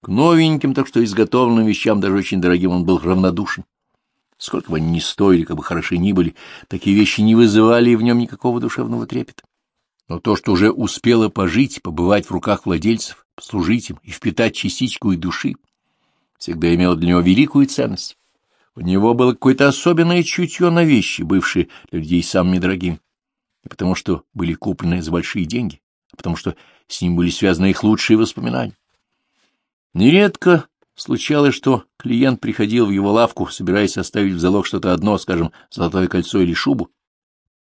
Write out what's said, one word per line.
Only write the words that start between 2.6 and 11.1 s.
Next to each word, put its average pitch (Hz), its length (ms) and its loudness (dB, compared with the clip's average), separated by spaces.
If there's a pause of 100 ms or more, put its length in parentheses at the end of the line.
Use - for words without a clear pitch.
он 90 140 0
был 90 120 2
равнодушен. 92 680 -2 (720)
Сколько - 340 -8
бы 80 60 -2
они 80 140 -2
ни 85 80 0
стоили, 90 440 2
как 78 140 -6
бы 73 60 -10
хороши 85 340 -4
ни 98 160 0
были, 87 220 0 (320)
такие 98 280 -2
вещи 104 260 2
не 110 140 4
вызывали 117 600 6
в 110 60 0
нём 120 180 2
никакого 120 400 -4
душевного 117 460 -6
трепета. - 380 -10 (640)
Но 85 120 -10
то, 104 160 0
что - 160 -4
уже 104 200 4
успело 113 580 0